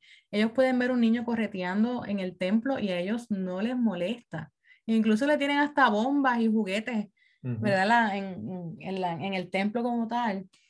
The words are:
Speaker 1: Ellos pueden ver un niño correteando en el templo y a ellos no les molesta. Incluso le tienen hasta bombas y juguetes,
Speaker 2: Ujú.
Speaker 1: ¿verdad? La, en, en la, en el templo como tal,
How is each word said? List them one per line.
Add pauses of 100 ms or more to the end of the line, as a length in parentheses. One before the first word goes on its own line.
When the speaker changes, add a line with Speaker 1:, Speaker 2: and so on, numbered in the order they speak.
(300)
Speaker 1:
Ellos
pueden
ver
un
niño
correteando
en
el
templo
y
a
ellos
no
les
molesta. (340)
Incluso
le
tienen
hasta
bombas
y
juguetes, (340)
Speaker 2:
Ujú.
Speaker 1:
¿verdad?
La,
en,
en
la,
en
el
templo
como
tal, (220)